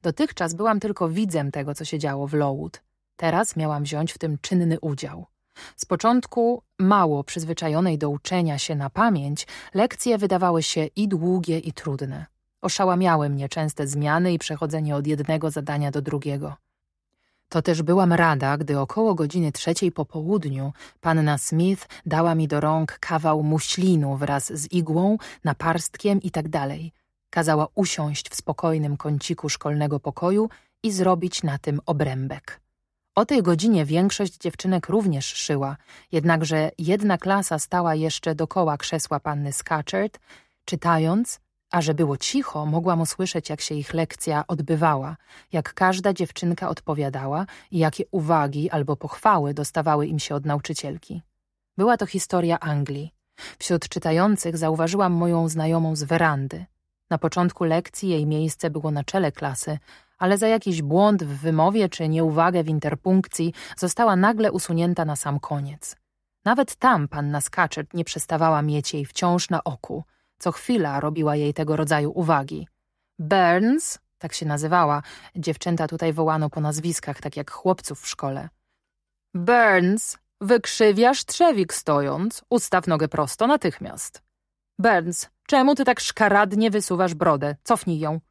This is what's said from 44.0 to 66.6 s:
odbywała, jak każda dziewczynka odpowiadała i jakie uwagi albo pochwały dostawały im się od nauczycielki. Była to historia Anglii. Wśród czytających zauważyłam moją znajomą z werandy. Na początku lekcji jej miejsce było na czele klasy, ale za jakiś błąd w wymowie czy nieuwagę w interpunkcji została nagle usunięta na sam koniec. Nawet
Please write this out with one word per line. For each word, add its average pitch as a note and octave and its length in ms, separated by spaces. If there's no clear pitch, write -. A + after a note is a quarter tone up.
odbywała, D#3 680
jak - 220
każda F#3 380
dziewczynka E3+ 560
odpowiadała C#3+ 800
i F3+ 80
jakie D#3+ 320
uwagi D3+ 600
albo D3 260
pochwały D3+ 580
dostawały D3 520
im D#3 120
się - 160
od C#3+ 120
nauczycielki. D3 760
Była A3+ 200
to G3+ 100
historia E3+ 540
Anglii. C#3+ 540
Wśród - 300
czytających E3+ 680
zauważyłam E3 560
moją E3+ 360
znajomą D#3+ 480
z D3+ 60
werandy. D#3 640
Na E3 80
początku F3+ 460
lekcji E3+ 440
jej D#3 180
miejsce D#3 440
było D#3 200
na D3 140
czele F3 280
klasy, C#3+ 460
ale F#3+ 200
za A3 100
jakiś G#3 340
błąd F3+ 420
w C#3+ 120
wymowie E3 520
czy D#3+ 200
nieuwagę E3 560
w D#3 40
interpunkcji D#3+ 840
została G3+ 400
nagle G#3+ 360
usunięta E3+ 520
na D3+ 120
sam C#3+ 240
koniec. C#3+ 560
Nawet B3+ 320